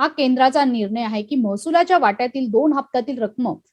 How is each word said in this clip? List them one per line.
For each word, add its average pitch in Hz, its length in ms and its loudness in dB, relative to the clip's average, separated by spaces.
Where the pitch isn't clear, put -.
हा 302 80 2
केंद्राचा 269 560 2
निर्णय 226 360 -2
आहे 220 220 -4
की 269 140 -6
महसुलाच्या 320 640 2
वाट्यातील 247 520 0
दोन 277 220 2
हप्त्यातील 254 500 -4
रक्कम 214 320 -4